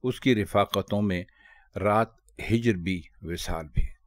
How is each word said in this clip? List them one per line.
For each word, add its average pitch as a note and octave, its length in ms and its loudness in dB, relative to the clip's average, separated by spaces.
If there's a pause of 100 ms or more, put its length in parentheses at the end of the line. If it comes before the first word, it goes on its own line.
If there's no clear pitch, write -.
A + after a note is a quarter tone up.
उसकी B2+ 300 2
रिफाकतों G2+ 680 0
में F2+ 240 -2 (520)
रात G#2 380 2 (260)
हिजर A#2 320 2
भी F2+ 300 -4 (200)
विसाल E2 420 -6
भी। - 220 2 (200)